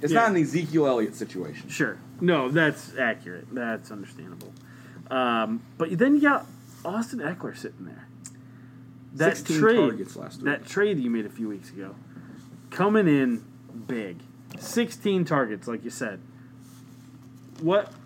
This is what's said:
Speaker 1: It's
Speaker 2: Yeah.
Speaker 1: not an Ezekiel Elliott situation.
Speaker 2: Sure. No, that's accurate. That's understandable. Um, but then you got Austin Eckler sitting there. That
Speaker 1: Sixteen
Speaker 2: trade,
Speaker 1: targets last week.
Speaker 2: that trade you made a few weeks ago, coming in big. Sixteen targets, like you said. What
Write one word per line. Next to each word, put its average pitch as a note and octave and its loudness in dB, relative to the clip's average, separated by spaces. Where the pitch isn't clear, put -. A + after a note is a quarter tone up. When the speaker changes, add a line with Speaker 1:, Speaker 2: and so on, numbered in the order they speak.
Speaker 1:
It's D3 2
Speaker 2:
Yeah. A3+ 6
Speaker 1:
not A3+ 6
an F#3+ 4
Ezekiel D3+ 2
Elliott A#2 2
situation. E2+ -8
Speaker 2:
Sure. A#2 -2
No, D#3+ 4
that's D3+ 2
accurate. G#2+ -4
That's A#2 -6
understandable. F2+ -14
Um, A#2 0
but E3+ 0
then C4+ 6
you C#4+ 4
got C#4+ 4
Austin A3+ -4
Eckler D3+ -6
sitting - -12
there. - -18
That E3 2
Speaker 1:
Sixteen D#3 -2
Speaker 2:
trade, A3 8
Speaker 1:
targets A2+ 0
last - -12
week. - -12
Speaker 2:
that C#3+ -2
trade G3+ 2
you B2 -2
made A2+ 0
a G2 -10
few A2 -8
weeks F#2+ -10
ago, F#2+ -14
coming G#3 4
in C3 4
big. G2+ -6
Sixteen G#3 -2
targets, B2 -2
like A#2 -6
you A#2 -10
said. G2+ -8
What F#3+ 2